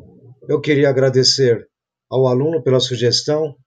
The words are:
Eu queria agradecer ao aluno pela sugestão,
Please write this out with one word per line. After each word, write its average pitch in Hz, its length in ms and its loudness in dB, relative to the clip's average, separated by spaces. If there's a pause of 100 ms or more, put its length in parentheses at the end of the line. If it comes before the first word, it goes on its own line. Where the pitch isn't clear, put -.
(480)
Eu 143 140 -2
queria 143 280 2
agradecer 131 800 2 (420)
ao 131 180 0
aluno 147 340 -2
pela 131 180 2
sugestão, 127 880 -2